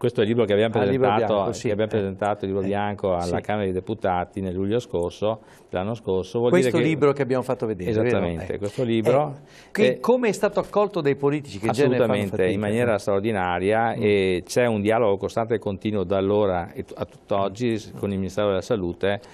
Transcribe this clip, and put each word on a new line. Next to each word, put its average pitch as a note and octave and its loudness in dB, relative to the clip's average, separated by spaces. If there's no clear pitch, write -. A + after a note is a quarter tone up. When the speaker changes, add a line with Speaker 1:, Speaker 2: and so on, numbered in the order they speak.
Speaker 1:
Questo A#2+ 2
è - 4
il G#2 2
libro A#2 4
che G2+ 2
abbiamo A2 4
Speaker 2:
Ah, G#2 4
il G2+ 2
libro B2 2
Speaker 1:
presentato, G#2+ 2
Speaker 2:
bianco, G2+ 2
Speaker 1:
che A2 -6
Speaker 2:
sì. - -4
Speaker 1:
abbiamo G#2+ 0
Speaker 2:
Eh, A2 0
Speaker 1:
presentato, G2+ -2
il G2 -4
libro G2 -2
Speaker 2:
sì. F#2+ -2
Speaker 1:
bianco G2+ 0
alla F2 0
Speaker 2:
Sì. F2 -4
Speaker 1:
Camera G#2+ -2
dei F#2+ -2
Deputati F#2 -2
nel F#2 -4
luglio G2+ 0
scorso, G2 -4
dell'anno F#2+ -4
scorso. F#2+ -4
Vuol A#2+ 2
Speaker 2:
Questo A#2 2
Speaker 1:
dire A2+ 0
che D3+ 0
Speaker 2:
libro D3 2
che C#3 -2
abbiamo B2+ -2
fatto B2 -4
vedere, G2+ -4
vero? A2 0
Speaker 1:
Esattamente, F2+ -2
Speaker 2:
Ecco. - -6
Speaker 1:
questo G2+ -4
libro. A#2+ 2
Speaker 2:
Eh, - -20
che, - 4
Speaker 1:
Eh, - 0
Speaker 2:
come B3 2
è - 4
stato G3+ -2
accolto G3 0
dai C#3 2
politici C#3+ -2
che G#2 -4
in A#2+ 2
genere B2 4
fanno A2+ 2
Speaker 1:
assolutamente, G2+ 0
in F#2 4
Speaker 2:
fatica, G2 0
Speaker 1:
maniera A#2 0
Speaker 2:
no? G2+ 2
Speaker 1:
straordinaria, G2+ 0
Speaker 2:
Mm. A#2 -6
Speaker 1:
e F#2+ 2
c'è B2 2
un A2 2
dialogo G#2 2
costante A2 -2
e G#2+ 2
continuo G#2 -4
da F#2+ 0
allora G2 2
e - -10
t-, - -16
a - -6
tutt'oggi G2+ -4
Speaker 2:
Mm. G#2 -8
Speaker 1:
con G#2+ -4
il F#2+ -4
Ministero G2 -2
della F#2+ 0
Salute, G2 -2